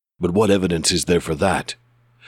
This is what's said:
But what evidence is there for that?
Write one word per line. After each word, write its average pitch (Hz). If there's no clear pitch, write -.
But 87
what 104
evidence 90
is 87
there 87
for 82
that? 82